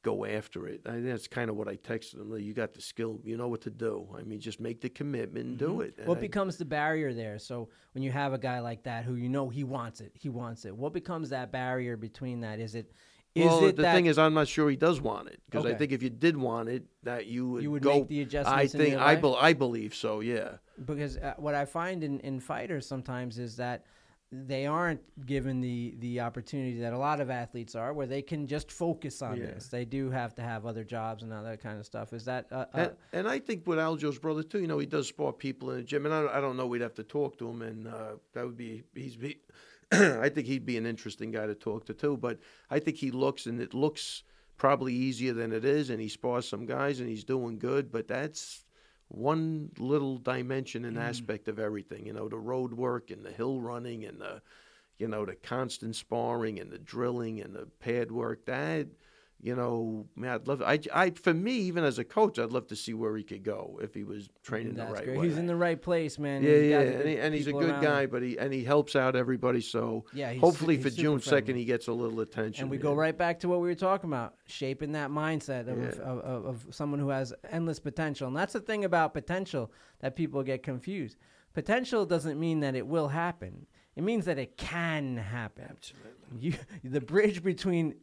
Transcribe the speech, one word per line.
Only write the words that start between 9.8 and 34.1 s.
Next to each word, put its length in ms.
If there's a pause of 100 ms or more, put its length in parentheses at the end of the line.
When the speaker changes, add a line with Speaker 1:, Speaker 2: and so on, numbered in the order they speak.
Speaker 2:
it, 140
he 140
wants 360
it. 120
What 160
becomes 380
that 200
barrier 460
between 460
that? 180
Is 160
it, 160 (420)
is 100
Speaker 1:
Well, 220
Speaker 2:
it 100
Speaker 1:
the 60
Speaker 2:
that 120
Speaker 1:
thing 120
is, 120
I'm 160
not 120
sure 240
he 60
does 240
want 280
it, 220
'cause 160
I 40
Speaker 2:
Okay. 80
Speaker 1:
think 140
if 100
you 80
did 260
want 320
it, 160 (180)
that 240
you 240
would 140
Speaker 2:
You 80
would 100
Speaker 1:
go 160
Speaker 2:
make 100
the 140
adjustments 520
Speaker 1:
I 40
Speaker 2:
in 60
Speaker 1:
think, 80
Speaker 2:
your 80
Speaker 1:
I 140
Speaker 2:
life? 60
Speaker 1:
bel-, 160
I 160
believe 440
so, 240
yeah. 380 (260)
Speaker 2:
Because, 320
uh, 220
what 180
I 80
find 400
in, 160
in 180
fighters 480
sometimes 540
is 160
that 280 (460)
they 360
aren't 340 (240)
given 380
the, 380
the 200
opportunity 600
that 120
a 60
lot 200
of 120
athletes 440
are, 200
where 120
they 140
can 260
just 240
focus 520
on 160
Speaker 1:
Yeah. 80
Speaker 2:
this. 220
They 180
do 240
have 240
to 80
have 240
other 180
jobs 380
and 100
all 120
that 160
kind 180
of 80
stuff. 260
Is 140
that, 260
uh, 220
uh, 40
Speaker 1:
And, 180 (180)
and 140
I 100
think 280
with 120
Aljo's 400